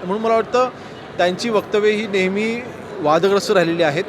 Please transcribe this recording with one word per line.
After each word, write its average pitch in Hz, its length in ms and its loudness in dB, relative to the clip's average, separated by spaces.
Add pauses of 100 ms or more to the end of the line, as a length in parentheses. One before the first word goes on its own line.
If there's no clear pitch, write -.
म्हणून 190 180 -4
मला 226 140 2
वाटतं 226 340 2 (480)
त्यांची 180 320 0
वक्तव्य 208 400 2
ही 214 180 0
नेहमी 202 540 0 (380)
वादग्रस्त 175 520 2
राहिलेली 170 320 2
आहेत. 156 260 0